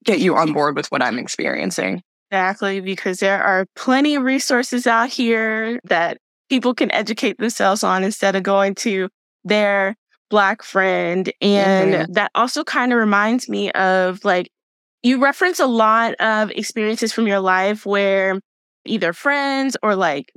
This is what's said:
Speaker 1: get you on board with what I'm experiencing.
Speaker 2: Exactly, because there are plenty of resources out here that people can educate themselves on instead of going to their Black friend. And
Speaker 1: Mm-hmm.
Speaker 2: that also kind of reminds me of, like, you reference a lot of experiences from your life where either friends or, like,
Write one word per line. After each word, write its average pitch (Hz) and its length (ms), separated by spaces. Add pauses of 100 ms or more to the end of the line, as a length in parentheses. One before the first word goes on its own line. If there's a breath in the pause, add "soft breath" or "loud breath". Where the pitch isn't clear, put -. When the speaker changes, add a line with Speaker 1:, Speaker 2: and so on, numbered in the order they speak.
Speaker 1:
get 214 160
you 185 160
on 156 160
board 147 240
with 135 160
what 139 100
I'm 120 160
experiencing. 123 840 (280)
Speaker 2:
Exactly, 196 500
because 185 400
there 196 220
are 190 220 (100)
plenty 277 420
of 277 60
resources 254 640
out 233 220
here 226 760
that 170 340 (320)
people 247 240
can 247 180
educate 214 460
themselves 208 440
on 190 220
instead 196 320
of 190 60
going 196 340
to 190 320 (360)
their 202 520 (340)
Black 208 320
friend. 180 680 (120)
And 196 500
Speaker 1:
Mm-hmm. 180 200
Speaker 2:
that 202 220
also 262 300
kind 254 260
of 240 80
reminds 220 520
me 202 220
of, 185 520
like, 180 240 (540)
you 247 200
reference 349 380
a 302 60
lot 226 480
of 214 380
experiences 220 600
from 226 140
your 196 140
life 190 440
where 196 560 (460)
either 175 260
friends 277 680
or, 214 120
like, 160 420